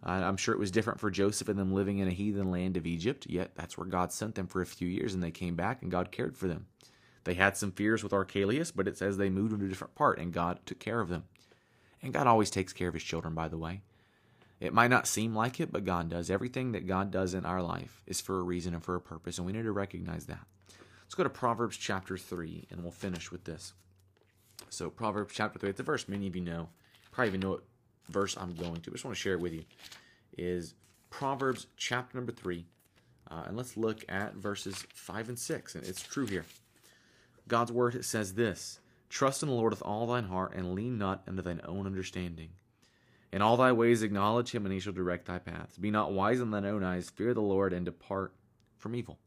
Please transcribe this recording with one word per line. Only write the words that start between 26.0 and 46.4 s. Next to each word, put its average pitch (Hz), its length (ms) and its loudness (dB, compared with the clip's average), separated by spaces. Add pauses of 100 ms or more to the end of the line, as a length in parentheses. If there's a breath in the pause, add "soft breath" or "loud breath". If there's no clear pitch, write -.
many 101 200 -4
of 90 80 -6
you 90 60 -4
know. 85 260 -4 (420 soft breath)
Probably 120 200 2
even 95 100 -2
know 95 100 0
what - 140 -4 (440)
verse 98 280 0
I'm 90 180 -8
going 85 280 -6
to. - 80 -12
I - 20 -12
just - 120 -10
wanna 117 120 -6
share 98 180 0
it 87 60 0
with 87 120 -2
you. 80 120 -8 (760 loud breath)
Is 87 360 -4 (360)
Proverbs 135 560 -2 (100)
chapter 123 400 -4
number 123 140 -6
three, 87 360 -6 (640 soft breath)
uh, 80 140 -8
and 101 100 -6
let's 123 200 -8
look 110 320 0
at 98 280 -4
verses 98 580 -6
five 110 340 -8
and 120 100 -8
six, - 360 -6
and 80 100 -10
it's - 200 -8
true 139 220 -2
here. 92 180 0 (1040 soft breath)
God's 117 240 4
word 120 320 2
says 98 300 -2
this, 107 440 0 (300 soft breath)
"Trust 135 340 2
in 156 60 0
the 131 80 2
Lord 113 160 4
with 101 100 -6
all 107 240 -2
thine 120 200 0
heart, 92 280 -2
and 90 180 -2
lean 113 260 -2
not 95 280 -2
unto 92 160 -4
thine 87 220 -4
own 95 200 -4
understanding." 90 640 -4 (840 soft breath)
"In 98 100 2
all 113 140 8
thy 127 160 10
ways 117 300 8
acknowledge 107 500 4
him, 104 140 -2
and 95 60 0
he 95 80 0
shall 98 120 -6
direct 90 340 0
thy 90 120 -4
paths. 82 400 -10
Be 101 120 0
not 107 220 4
wise 104 280 4